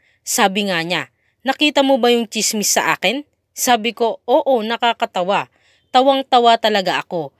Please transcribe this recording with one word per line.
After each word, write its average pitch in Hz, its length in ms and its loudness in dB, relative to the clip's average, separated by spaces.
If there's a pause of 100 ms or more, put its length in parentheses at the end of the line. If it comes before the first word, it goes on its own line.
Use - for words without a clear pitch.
(260)
Sabi 208 400 0
nga 175 160 -2
niya, 165 320 -6 (320)
"Nakita 277 400 0
mo 269 80 4
ba 240 160 2
yung 233 160 0
tsismis 208 480 -4
sa 165 240 0
akin?" 240 240 -2 (320)
Sabi 233 400 0
ko, 226 320 -2
"Oo, 247 400 2
nakakatawa." 202 800 -2 (480)
Tawang-tawa 254 640 4
talaga 196 400 -2
ako. 151 420 -8